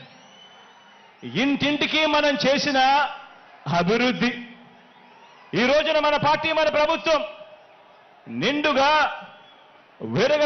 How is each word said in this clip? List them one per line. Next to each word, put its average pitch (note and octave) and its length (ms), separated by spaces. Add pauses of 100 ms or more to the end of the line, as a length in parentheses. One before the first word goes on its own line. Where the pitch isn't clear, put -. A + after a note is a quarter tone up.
(1400)
ఇంటింటికి C#4+ 580 (140)
మనం D4 200 (100)
చేసిన C4+ 340 (1000)
అభివృద్ధి. A#3 520 (1300)
ఈ A#3+ 120
రోజున D#4 340
మన D4 100 (100)
పార్టీ, D4+ 220 (120)
మన D#4 80 (100)
ప్రభుత్వం D#4 420 (1200)
నిండుగా C#4+ 480 (1080)
విరగ A#3+ 460